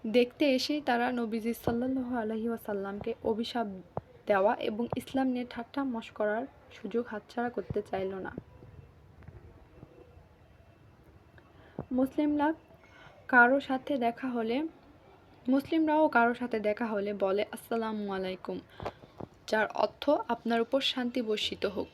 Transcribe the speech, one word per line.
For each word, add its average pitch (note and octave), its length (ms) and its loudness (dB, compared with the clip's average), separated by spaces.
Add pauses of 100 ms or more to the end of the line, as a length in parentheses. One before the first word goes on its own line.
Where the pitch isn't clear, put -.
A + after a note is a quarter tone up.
দেখতে B3 480 2
এসেই D4 260 -2
তারা B3 300 0
নবীজি A#3 420 -2
সাল্লাল্লাহু B3 640 -2
আলাইহি A3 300 -4
ওয়াসাল্লামকে G#3 640 -6 (100)
অভিশাপ A3+ 440 -2 (600)
দেওয়া G3+ 280 4
এবং A3+ 320 -2 (100)
ইসলাম C4 300 -2
নিয়ে B3 220 -2
ঠাট্টা A#3+ 340 -6
মশকরার A3+ 600 -2 (360)
সুযোগ A3+ 260 -2
হাতছাড়া A#3+ 420 -6
করতে G#3 320 -4 (100)
চাইল F#3+ 240 -4
না। F#3 200 -8 (3500)
মুসলিমরা D4 640 2 (760)
কারো B3 320 8
সাথে C4+ 380 -2
দেখা A#3 320 -2
হলে, A#3+ 340 -2 (840)
মুসলিমরাও D#4 600 4
কারো A#3+ 260 6
সাথে A#3+ 260 -4
দেখা G#3 260 0
হলে G#3 280 -2
বলে, G3+ 380 2
"আসসালামু A3 640 -4
আলাইকুম", F#3 460 -6 (880)
যার G#3+ 260 2
অর্থ, - 360 0 (180)
"আপনার A#3 340 0
উপর C4+ 200 2
শান্তি B3 400 -2
বর্ষিত G#3+ 440 -2
হোক।" G3 280 -4